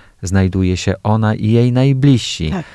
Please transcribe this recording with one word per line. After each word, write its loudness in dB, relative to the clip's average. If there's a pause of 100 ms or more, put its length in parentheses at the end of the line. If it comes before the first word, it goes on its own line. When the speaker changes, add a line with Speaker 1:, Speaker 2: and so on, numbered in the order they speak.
(220)
Speaker 1:
znajduje 0
się -4
ona 0
i -2
jej 2
najbliżsi. 0
Speaker 2:
Tak. -6 (100)